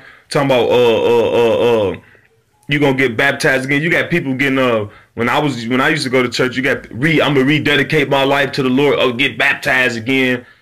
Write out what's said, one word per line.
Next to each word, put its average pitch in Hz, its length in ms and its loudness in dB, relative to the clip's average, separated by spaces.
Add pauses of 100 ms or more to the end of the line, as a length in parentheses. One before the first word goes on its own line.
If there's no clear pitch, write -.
(300)
talking 143 180 0
about, 131 220 2
uh, 120 340 4
uh, 117 260 2 (120)
uh, 110 500 2
uh, 82 40 -8 (720)
you 147 100 -2
gonna 139 160 2
get 127 220 0
baptized 135 480 0
again. 143 160 -2
You 160 80 -4
got 160 200 -2
people 151 240 -2
getting, 135 240 -2
uh, 117 300 0 (280)
when 113 120 -2
I 131 120 0
was, 123 280 -4
when 127 140 0
I 143 80 0
used 147 160 -2
to 131 40 -6
go 127 140 2
to 120 60 -4
church, 127 260 -2
you 131 80 -4
got 131 260 -4
re-, 143 320 0
"I'm 135 120 0
gonna 185 120 2
rededicate 143 600 0
my 139 160 0
life 139 300 0
to 143 100 -2
the 131 60 0
Lord." 135 300 2
Oh, 127 120 2
get 120 260 -2
baptized 127 600 -2
again 127 480 0 (160)